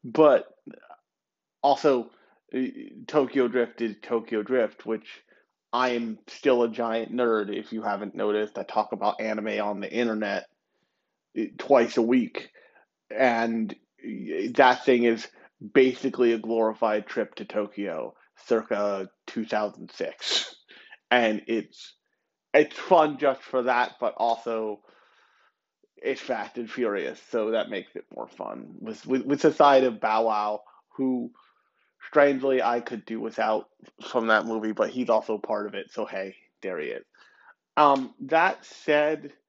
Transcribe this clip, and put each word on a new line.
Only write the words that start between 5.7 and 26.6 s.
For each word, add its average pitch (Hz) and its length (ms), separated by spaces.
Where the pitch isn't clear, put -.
I 127 160
am 117 380
still 123 360
a 117 60
giant 113 420
nerd, 110 420
if 107 200
you 110 80
haven't 101 340
noticed. 104 420
I 104 60
talk - 300
about 101 260
anime 107 400
on 104 220
the 98 100
internet, 107 540
uh, 113 80
twice 120 400
a 120 40
week. 117 500
And, 113 680
uh, 113 540
that 127 300
thing 123 180
is 113 240
basically 127 580
a 117 60
glorified 110 720
trip - 280
to 110 80
Tokyo, 98 680
circa 101 640
two 113 180
thousand 104 480
six. - 640
And 113 360
it's, - 480
it's 147 240
fun 156 420
just 139 220
for 127 220
that, 123 360
but - 180
also 113 640
it's - 240
Fast 113 360
and 113 140